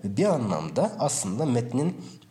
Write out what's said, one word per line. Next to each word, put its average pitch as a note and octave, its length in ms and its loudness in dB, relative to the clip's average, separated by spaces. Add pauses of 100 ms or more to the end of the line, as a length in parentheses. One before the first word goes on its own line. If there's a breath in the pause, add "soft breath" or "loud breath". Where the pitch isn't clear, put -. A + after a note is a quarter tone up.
ve G2 120 -4
bir E3+ 80 4
anlamda A#2+ 720 2
aslında C3+ 480 0
metnin B2+ 500 0 (340 loud breath)